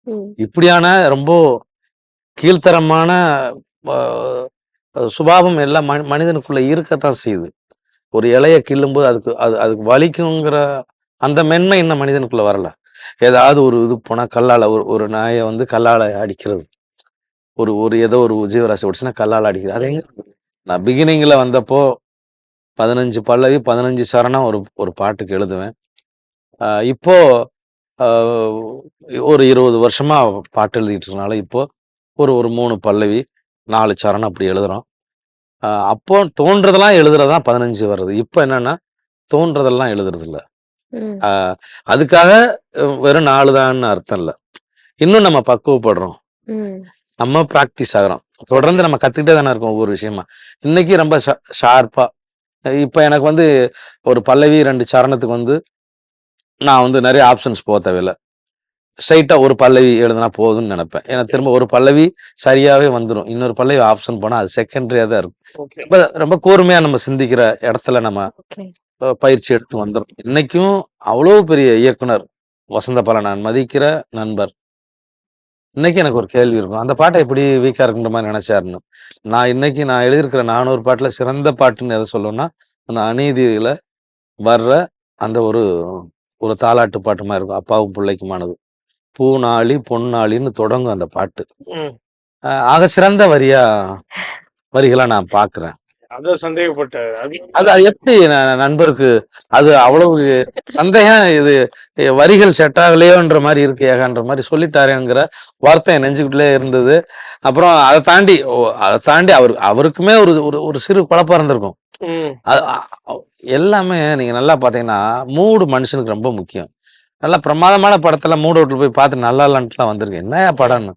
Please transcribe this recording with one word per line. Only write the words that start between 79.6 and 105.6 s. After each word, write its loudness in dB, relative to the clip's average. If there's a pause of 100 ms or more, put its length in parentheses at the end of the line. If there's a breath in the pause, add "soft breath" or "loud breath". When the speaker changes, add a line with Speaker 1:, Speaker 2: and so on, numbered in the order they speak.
Speaker 2:
நான் -2
எழுதியிருக்கிற 0
நானூறு -2
பாட்டுல -2
சிறந்த -4
பாட்டுன்னு -2
எதை -4
சொல்லுவேன்னா, -8 (360)
அந்த -8
அநீதியில -2 (680)
வர்ற 2 (280)
அந்த -6
ஒரு, -2 (720)
ஒரு -6
தாலாட்டு 0
பாட்டு -6
மாதிரி -6
இருக்கும், -8
அப்பாவும் -4
பிள்ளைக்குமானது. -8 (640)
"பூநாளி 0
பொன்னாளின்னு" -4
தொடங்கும் -4
அந்த -8
பாட்டு. -10 (180)
Speaker 3:
ம். -12 (520)
Speaker 2:
அ, -6
ஆக 2
சிறந்த 2
வரியா, 4 (1080 loud breath)
வரிகளா 2
நான் -2
பாக்குறேன். -2 (380)
Speaker 3:
அதான் -4
சந்தேகப்பட்டேன். -6
அது -12
Speaker 2:
அது, 2
அது 6
எப்படி 4
ந-, 2
நண்பருக்கு 0 (200 loud breath)
அது 6
அவ்வளவு 4 (200)
சந்தேகம்? 4
இது, 2 (460 soft breath)
"வரிகள் 6
செட் 2
ஆகலையோன்ற 4
மாதிரி 0
இருக்கு 0
ஏகான்ற" 0
மாதிரி -6
சொல்லிட்டாரேங்கிற 0 (320 loud breath)
வார்த்தை 4